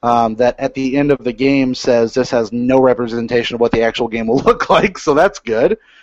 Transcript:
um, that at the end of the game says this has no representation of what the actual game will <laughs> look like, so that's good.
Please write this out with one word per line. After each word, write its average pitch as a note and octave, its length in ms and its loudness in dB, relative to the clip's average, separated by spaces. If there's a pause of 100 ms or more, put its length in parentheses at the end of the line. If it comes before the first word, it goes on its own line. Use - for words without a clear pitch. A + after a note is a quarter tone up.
um, A#2 340 2
that B2 220 0
at C3 160 -6
the C3 220 -4
end C#3+ 160 0
of C3+ 100 -2
the A#2+ 100 -4
game C3 420 0
says A#2 400 0
this B2+ 160 0
has A#2 220 -2
no B2 280 2
representation A#2+ 760 0
of A#2 60 -4
what A#2 120 2
the A2+ 100 0
actual A2+ 260 -2
game A2+ 180 -4
will A#2+ 120 0
<laughs> C3+ 60 -4
look - 260 0
like, G3 280 2
so D3 160 0
that's F3+ 260 2
good. B2+ 380 0 (240)